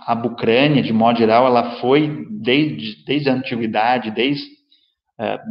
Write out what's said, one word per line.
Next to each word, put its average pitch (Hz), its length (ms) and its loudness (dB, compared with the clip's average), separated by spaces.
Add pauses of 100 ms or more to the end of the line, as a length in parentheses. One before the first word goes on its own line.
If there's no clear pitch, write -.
a 120 80 -2
bucrânia, 120 720 2
de 113 100 -2
modo 117 240 2
geral, 117 300 4
ela 120 320 0
foi 147 480 0 (140)
desde, 120 640 -2
desde 135 240 -2
a 131 40 2
antiguidade, 113 800 -2
desde, 135 340 -4 (760)
eh, 104 200 -6 (120)